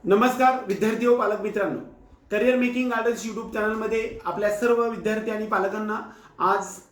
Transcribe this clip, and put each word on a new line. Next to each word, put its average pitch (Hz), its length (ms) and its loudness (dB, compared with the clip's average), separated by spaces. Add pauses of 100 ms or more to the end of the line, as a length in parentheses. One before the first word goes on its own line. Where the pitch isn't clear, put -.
नमस्कार 247 640 4
विद्यार्थी 214 380 0
व 240 120 6
पालक 208 220 0
मित्रांनो, 190 380 -2 (520)
करिअर 240 260 4
मेकिंग 247 340 0
गार्डन्स 226 360 -2
YouTube 220 280 -8
चॅनलमध्ये 220 720 -2
आपल्या 202 260 0
सर्व 233 400 2
विद्यार्थी 214 400 -2
आणि 214 160 -4
पालकांना 214 540 -2 (380)
आज 196 280 2 (240)